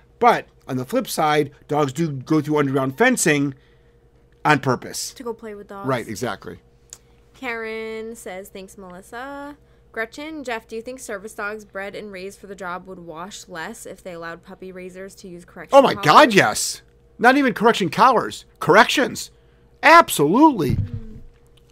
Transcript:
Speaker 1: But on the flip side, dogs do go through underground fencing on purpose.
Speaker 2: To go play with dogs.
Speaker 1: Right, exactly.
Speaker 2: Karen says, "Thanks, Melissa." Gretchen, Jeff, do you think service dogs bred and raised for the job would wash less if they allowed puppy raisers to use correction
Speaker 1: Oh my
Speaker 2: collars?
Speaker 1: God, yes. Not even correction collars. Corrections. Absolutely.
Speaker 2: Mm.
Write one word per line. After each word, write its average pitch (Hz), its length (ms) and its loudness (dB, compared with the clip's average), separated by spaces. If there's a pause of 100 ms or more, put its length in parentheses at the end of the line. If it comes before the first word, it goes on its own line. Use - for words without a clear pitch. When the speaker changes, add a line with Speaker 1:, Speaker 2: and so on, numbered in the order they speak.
(200)
Speaker 1:
But 202 280 4 (220)
on 131 80 -4
the 127 80 -6
flip 226 220 -2
side, 151 440 0 (160)
dogs 147 240 0
do 160 200 -4
go 139 280 -2
through 147 200 0
underground 135 380 -2
fencing 151 580 2 (920)
on 151 140 4
purpose. - 560 -4
Speaker 2:
To 262 80 -18
go 233 100 -8
play 220 200 -16
with 202 140 -18
dogs. 196 180 -14
Speaker 1:
Right, 127 220 -4
exactly. 98 520 -10 (720)
Speaker 2:
Karen 220 800 -10
says, 196 320 -16
"Thanks, 190 300 -20
Melissa." 247 800 -16 (340)
Gretchen, 294 520 -10
Jeff, 226 240 -10
do 226 80 -14
you 226 60 -10
think 254 180 -14
service 214 340 -14
dogs 214 320 -10
bred 196 300 -12
and 208 160 -14
raised 190 280 -14
for 202 80 -20
the 196 80 -16
job 180 320 -12
would 185 120 -16
wash 170 480 -16
less 185 380 -12
if - 180 -18
they 185 100 -14
allowed 170 300 -14
puppy 190 280 -18
raisers 185 440 -16
to - 120 -20
use 175 160 -18
correction 175 320 -2
Speaker 1:
Oh 277 60 10
my 185 140 4
Speaker 2:
collars? - 100 -6
Speaker 1:
God, 226 300 8
yes. - 480 2 (340)
Not 247 180 4
even 262 200 0
correction 208 340 2
collars. 190 560 2 (140)
Corrections. - 720 4 (500)
Absolutely. 254 920 6
Speaker 2:
Mm. - 460 -6 (500)